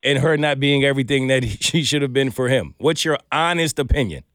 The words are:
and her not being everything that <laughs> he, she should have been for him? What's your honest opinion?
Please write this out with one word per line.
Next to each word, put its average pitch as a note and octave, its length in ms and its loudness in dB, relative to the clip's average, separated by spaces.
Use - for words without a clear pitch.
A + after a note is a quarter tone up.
and C#3 160 2
her D#3 180 2
not D3 240 0
being C#3 240 2
everything C3+ 440 0
that C3 140 2
<laughs> - 20 -2
he, G#2+ 120 -6
she - 280 -2
should C#3 180 0
have C3+ 100 -4
been C3+ 200 2
for B2+ 180 -2
him? G2+ 260 -2
What's D#3 260 0
your D3+ 160 0
honest E3 460 0
opinion? A#2+ 460 -2